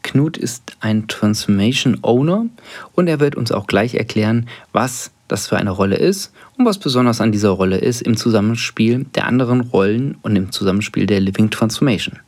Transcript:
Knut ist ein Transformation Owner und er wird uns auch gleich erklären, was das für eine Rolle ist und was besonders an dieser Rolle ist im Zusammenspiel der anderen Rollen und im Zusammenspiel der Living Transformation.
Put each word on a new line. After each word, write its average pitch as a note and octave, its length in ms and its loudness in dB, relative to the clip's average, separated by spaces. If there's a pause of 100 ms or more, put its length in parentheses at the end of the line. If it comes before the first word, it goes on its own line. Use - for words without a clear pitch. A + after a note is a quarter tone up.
Knut D3+ 320 0
ist - 460 -8
ein A2 260 -2
Transformation G#2+ 920 0
Owner E3 460 2 (480)
und F3+ 120 2
er D3+ 140 0
wird C#3+ 160 2
uns A#2 160 -2
auch G2 140 -4
gleich A2 280 0
erklären, A2 520 0 (260)
was - 380 -2 (180)
das G#2+ 180 -4
für G#2 80 0
eine F#2+ 160 0
Rolle G2 240 2
ist - 380 0 (240)
und B3 80 4
was G3 140 0
besonders B2 420 0
an A2+ 100 2
dieser G#2 200 2
Rolle F#2+ 260 2
ist B2 240 0
im A#2+ 160 0
Zusammenspiel A#2 880 0 (100)
der - 100 0
anderen B2 360 2
Rollen A#2 600 0
und G2+ 140 0
im F#2 160 0
Zusammenspiel G2 540 -2
der G2 160 2
Living G2 280 2
Transformation. - 800 -2